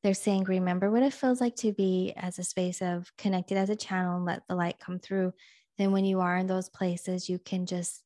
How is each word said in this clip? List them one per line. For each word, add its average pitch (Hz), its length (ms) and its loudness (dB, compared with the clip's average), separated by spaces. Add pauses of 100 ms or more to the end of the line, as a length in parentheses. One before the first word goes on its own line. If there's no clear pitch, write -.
They're 196 100 4
saying, 190 300 2
"Remember 185 480 2
what 233 120 4
it 277 100 2
feels 254 280 2
like 240 160 0
to 220 140 0
be 190 440 2
as 180 220 -8
a 180 60 -8
space 180 380 -2
of 175 360 -4
connected 196 400 0
as 190 120 2
a 214 60 0
channel 180 420 -2
and 180 80 -2
let - 220 -4
the 185 80 -2
light 175 240 0
come 180 200 -8
through." 185 340 0 (440)
Then 196 160 2
when 190 120 4
you 190 140 2
are 180 180 2
in 185 100 0
those 185 220 -2
places, 180 600 -4
you 180 100 -2
can 185 260 -4
just 175 400 -6